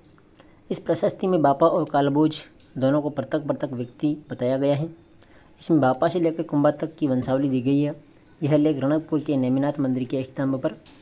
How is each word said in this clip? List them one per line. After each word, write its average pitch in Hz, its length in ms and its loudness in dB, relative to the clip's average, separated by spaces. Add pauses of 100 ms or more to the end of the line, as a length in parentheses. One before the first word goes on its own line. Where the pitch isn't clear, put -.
(720)
इस 175 80 -2
प्रशस्ति 185 480 -2
में 185 160 2
बापा 139 260 4
और 160 160 2
कालबोझ 147 480 2 (460)
दोनों 135 240 2
को 147 80 -4
पृथक 147 380 -4
पृथक 135 240 -4
व्यक्ति 123 440 -4 (140)
बताया 127 280 -2
गया 139 180 2
है। 156 100 -4 (720)
इसमें 160 220 2
बापा 135 280 2
से 175 120 0
लेकर 165 240 0
कुंभा 151 280 2
तक 151 220 -8
की 156 120 -2
वंशावली 135 440 0
दी 131 120 0
गई 139 180 2
है। 147 140 -2 (460)
यह 151 160 2
लेख 147 220 2
रणकपुर 151 420 0
के 143 160 -2
नेमिनाथ 135 440 0
मंदिर 127 240 -2
के 131 200 -4
स्तंभ 135 360 -4
पर - 200 -6 (220)